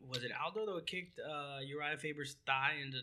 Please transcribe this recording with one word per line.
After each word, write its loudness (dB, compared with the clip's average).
was -2
it -2
Aldo 0
that -4
kicked, -4
uh, -4
Uriah 0
Faber's -4
thigh 6
into -2